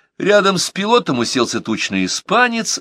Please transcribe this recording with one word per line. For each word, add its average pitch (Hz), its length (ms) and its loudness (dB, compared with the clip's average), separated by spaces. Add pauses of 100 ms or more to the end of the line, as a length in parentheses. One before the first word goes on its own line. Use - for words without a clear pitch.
(180)
Рядом 190 400 2
с - 140 -4
пилотом 196 480 0
уселся 117 400 0
тучный 95 460 -2
испанец, 226 760 -2